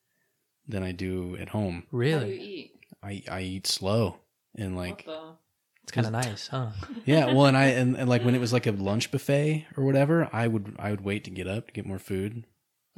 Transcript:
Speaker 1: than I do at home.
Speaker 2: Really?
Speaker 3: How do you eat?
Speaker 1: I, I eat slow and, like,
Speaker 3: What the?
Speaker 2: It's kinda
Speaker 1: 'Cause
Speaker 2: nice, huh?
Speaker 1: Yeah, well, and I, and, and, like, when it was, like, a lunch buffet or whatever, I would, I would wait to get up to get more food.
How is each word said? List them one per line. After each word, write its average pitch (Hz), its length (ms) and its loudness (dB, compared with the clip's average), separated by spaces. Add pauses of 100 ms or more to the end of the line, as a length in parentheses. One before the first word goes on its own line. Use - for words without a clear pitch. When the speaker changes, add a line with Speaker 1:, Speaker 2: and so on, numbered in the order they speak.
(680)
Speaker 1:
than 98 160 -4
I 92 80 -4
do 92 460 -4
at 90 120 -10
home. 92 420 -2
Speaker 2:
Really? 127 220 0
Speaker 3:
How 135 120 0
do 101 60 -4
you 95 100 -8
eat? - 300 -12 (320)
Speaker 1:
I, 101 260 -10
I 92 120 -6
eat 92 260 -6
slow 98 500 0 (380)
and, 95 220 -6
like, 90 280 -8
Speaker 3:
What 156 160 -10
the? 160 100 -16 (520)
Speaker 2:
It's - 80 -14
kinda 117 200 0
Speaker 1:
'Cause 123 140 -2
Speaker 2:
nice, 104 220 -8
huh? 127 240 -4 (340)
Speaker 1:
Yeah, 147 280 6
well, 139 120 8
and 131 120 8
I, 135 80 6
and, 127 320 4
and, 127 120 0
like, 120 140 4
when 123 120 4
it 127 40 2
was, 120 140 0
like, 123 140 2
a 113 40 4
lunch 101 400 0
buffet 147 560 0 (100)
or 135 60 0
whatever, 143 500 4
I 117 140 2
would, 107 320 -2
I 104 120 -4
would 101 100 -2
wait 98 240 -2
to 92 40 -12
get 92 180 -6
up 104 200 -4
to - 60 -20
get 98 120 -8
more 98 140 -6
food. 107 460 -4 (520)